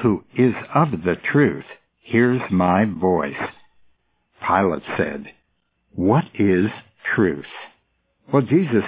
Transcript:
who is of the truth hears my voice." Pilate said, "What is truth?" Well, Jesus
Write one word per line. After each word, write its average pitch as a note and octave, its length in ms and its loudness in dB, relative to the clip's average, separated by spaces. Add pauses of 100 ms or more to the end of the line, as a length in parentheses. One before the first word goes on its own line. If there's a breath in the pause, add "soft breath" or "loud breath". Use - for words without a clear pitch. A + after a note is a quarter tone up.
who G#2 200 0 (120)
is B2+ 180 2 (200)
of C#3 300 0
the F2 140 0
truth F#2+ 480 0 (360)
hears B2 400 2 (100)
my F#2 340 4
voice." E2 640 -2 (960)
Pilate F2+ 380 0 (120)
said, C#2+ 360 -6 (640)
"What G#2+ 300 2 (100)
is G2 340 2 (460)
truth?" D#2+ 320 0 (840)
Well, C#3 120 2
Jesus A#2+ 440 0